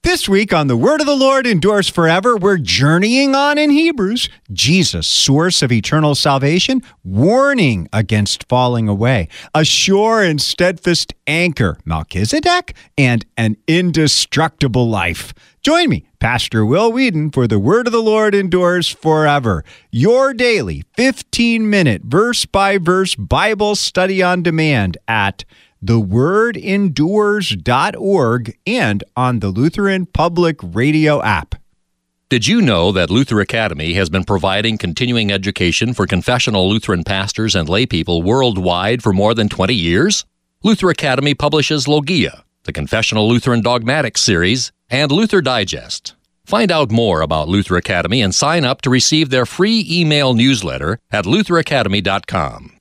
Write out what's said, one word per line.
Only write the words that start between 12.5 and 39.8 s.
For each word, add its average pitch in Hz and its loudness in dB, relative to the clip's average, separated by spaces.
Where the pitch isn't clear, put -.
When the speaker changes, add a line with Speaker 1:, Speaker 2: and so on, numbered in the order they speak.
Speaker 1:
and 123 0
an 110 0
indestructible 156 0
life. 87 -4
Join 330 2
me, 151 -2
Pastor 113 0
Will 196 2
Whedon, 190 0
for 123 0
The 107 2
Word 202 2
of 226 -2
the 226 2
Lord 214 2
Endures 180 0
Forever, 143 0
your 247 2
daily 190 -2
fifteen-minute 220 0
verse-by-verse 190 0
Bible 202 0
study 190 -2
on 180 0
demand 151 0
at 104 -2
the 117 2
word 165 0
endures 196 0
dot 127 0
org 123 0
and 147 -2
on 123 0
the 101 -2
Lutheran 180 0
Public 165 0
Radio 147 0
app. 92 -2
Speaker 2:
Did 110 0
you 226 2
know 98 2
that 90 0
Luther 110 0
Academy 87 -4
has 92 0
been 90 -6
providing 101 -2
continuing 113 -2
education 98 -2
for 98 -2
confessional 98 0
Lutheran 104 -2
pastors 98 -4
and 82 -2
laypeople 87 -2
worldwide 101 0
for 110 2
more 104 2
than 110 0
twenty 95 -2
years? 98 0